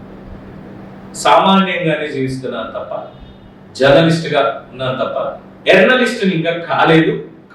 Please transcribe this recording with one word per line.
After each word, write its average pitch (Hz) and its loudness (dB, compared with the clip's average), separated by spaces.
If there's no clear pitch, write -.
సామాన్యంగానే 170 2
జీవిస్తున్నాను 131 -6
తప్ప, - -10
జర్నలిస్ట్గా 143 2
ఉన్నాను 127 -6
తప్ప, - -6
జర్నలిస్ట్ని 196 2
ఇంకా 160 -2
కాలేదు, - 0